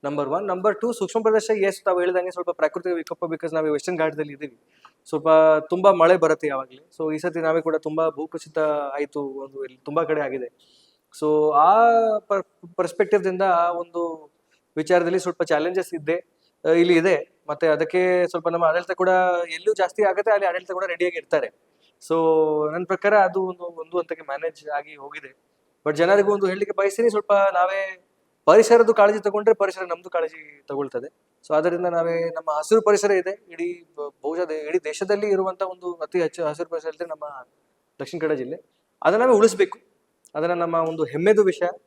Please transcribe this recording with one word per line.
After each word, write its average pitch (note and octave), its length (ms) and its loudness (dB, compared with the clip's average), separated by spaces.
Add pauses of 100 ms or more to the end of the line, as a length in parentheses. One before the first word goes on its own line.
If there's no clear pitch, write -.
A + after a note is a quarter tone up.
ನಂಬರ್ C#3+ 240 -4
ಒನ್. F3 180 -4
ನಂಬರ್ G3 340 -2
ಟು, A#3 120 -2
ಸೂಕ್ಷ್ಮ A3+ 300 -4
ಪ್ರದೇಶ, G#3+ 280 2
ಎಸ್, G3 320 0
ತಾವು F3+ 180 0
ಹೇಳ್ದಂಗೆ F3+ 300 -2
ಸ್ವಲ್ಪ F3 200 -8
ಪ್ರಾಕೃತಿಕ E3+ 440 -2
ವಿಕೋಪ, E3+ 280 -8
because E3 320 -8
ನಾವು D#3 180 -2
ವೆಸ್ಟರ್ನ್ E3 260 -4
ಘಾಟದಲ್ಲಿ D3+ 340 -4
ಇದ್ದೀವಿ, C#3 260 -16 (500)
ಸ್ವಲ್ಪ D#3 200 -4 (420)
ತುಂಬಾ F#3+ 220 4
ಮಳೆ F3 240 6
ಬರುತ್ತೆ D#3+ 300 0
ಯಾವಾಗ್ಲೂ. C3 420 -8 (100)
So, D#3 160 -4
ಈ D#3 40 -6
ಸತಿ E3 220 -6
ನಾವೇ D#3+ 200 0
ಕೂಡ D#3+ 160 -2
ತುಂಬಾ D#3 320 -2
ಭೂಕುಸಿತ D#3 500 -10 (360)
ಆಯ್ತು, C#3+ 260 -6
ಒಂದು C3+ 440 -10
ಇಲ್ಲಿ B2+ 200 -20
ತುಂಬಾ D3+ 200 -2
ಕಡೆ D3+ 160 -2
ಆಗಿದೆ. C3+ 260 -6 (760)
So, D3+ 340 2
ಆ G3 340 6 (300)
ಪರ್-, F#3+ 560 -8
ಪರ್ಸ್ಪೆಕ್ಟಿವ್ F#3 500 0
ದಿಂದ F#3 180 -2
ಆ F3 280 2
ಒಂದು E3+ 600 -8 (460)
ವಿಚಾರದಲ್ಲಿ E3+ 420 2
ಸ್ವಲ್ಪ F3+ 240 -4
ಚಾಲೆಂಜಸ್ F3 520 -2
ಇದ್ದೇ, D#3+ 300 -4 (420)
ಆ, D#3 40 2
ಇಲ್ಲಿ E3+ 260 4
ಇದೆ. E3 520 0
ಮತ್ತೆ D3 180 -4
ಅದಕ್ಕೆ F3+ 600 0
ಸ್ವಲ್ಪ E3+ 200 -6
ನಮ್ಮ E3+ 160 -2
ಆಡಳಿತ E3+ 260 0
ಕೂಡ F#3 180 0 (420)
ಎಲ್ಲೂ F3+ 240 -4
ಜಾಸ್ತಿ F#3+ 280 -2
ಆಗತ್ತೆ, G3+ 280 0
ಅಲ್ಲಿ G3+ 160 2
ಆಡಳಿತ F3+ 260 -6
ಕೂಡ F#3 140 -6
ರೆಡಿಯಾಗಿ F3 300 -4
ಇರ್ತಾರೆ. D3 540 -6 (380)
So, E3 80 0 (560)
ನನ್ನ F3 120 -6
ಪ್ರಕಾರ G3+ 340 2
ಅದು F#3+ 240 2
ಒಂದು, F3+ 220 -8
ಒಂದು E3 340 -8
ಹಂತಕ್ಕೆ E3 260 -6
ಮ್ಯಾನೇಜ್ D3 440 -10
ಆಗಿ D3 280 -8
ಹೋಗಿದೆ. C#3+ 400 -18 (500)
But D3+ 100 -2
ಜನರಿಗೂ G3 360 4
ಒಂದು G3 140 0
ಹೇಳಲಿಕ್ಕೆ G3 300 -4
ಬಯಸ್ತೀನಿ, G3+ 340 0
ಸ್ವಲ್ಪ G#3 220 0
ನಾವೇ F#3+ 720 0 (400)
ಪರಿಸರದ A3 460 6
ಕಾಳಜಿ G#3 300 4
ತಗೊಂಡ್ರೆ G#3 340 0
ಪರಿಸರ F#3+ 300 -4
ನಮ್ದು F3 260 -10
ಕಾಳಜಿ D#3 580 -6
ತಗೊಳ್ತದೆ. C3+ 380 -6 (420)
So, D#3 80 2
ಆದ್ದರಿಂದ E3+ 300 0
ನಾವೇ E3+ 380 -2
ನಮ್ಮ D#3+ 340 -4
ಹಸಿರು A3 240 2
ಪರಿಸರ G3+ 280 4
ಇದೆ, F#3+ 380 -2
ಇಡೀ F3 340 -8
ಬ-, D3 300 -12 (100)
ಬಹುಶಃ D#3+ 180 -4
ದೇ-, D#3 280 -6
ಇಡೀ F3 100 -2
ದೇಶದಲ್ಲಿ G3 480 -4
ಇರುವಂತ F#3+ 360 -2
ಒಂದು F3+ 320 -8
ಅತಿ E3+ 280 -4
ಹೆಚ್ಚು E3 220 -4
ಹಸಿರು D#3 240 -6
ಪರಿಸರ D#3+ 200 -8
ಇದ್ರೆ D#3+ 200 -10
ನಮ್ಮ D3 380 -14 (540)
ದಕ್ಷಿಣ C#3+ 200 -10
ಕನ್ನಡ D#3 160 -2
ಜಿಲ್ಲೆ. C3 200 -8 (460)
ಅದನ್ನ G3 200 2
ನಾವೇ B3 140 4
ಉಳಿಸ್ಬೇಕು, G3 420 2 (560)
ಅದನ್ನ E3 180 -2
ನಮ್ಮ E3+ 220 -2
ಒಂದು D#3+ 300 -2
ಹೆಮ್ಮೆದು G3 400 2
ವಿಷಯ. F3+ 220 -2 (200)